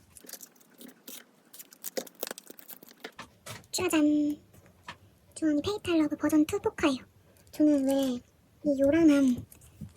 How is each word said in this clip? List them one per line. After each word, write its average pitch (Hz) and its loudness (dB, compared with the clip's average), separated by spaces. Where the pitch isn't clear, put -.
짜잔. 302 0
주원이 294 0
페이탈 359 -2
러브 302 0
버전 302 2
투 403 -4
포카예요. 294 -2
저는 294 2
왜 269 -2
이 285 0
요란한 277 4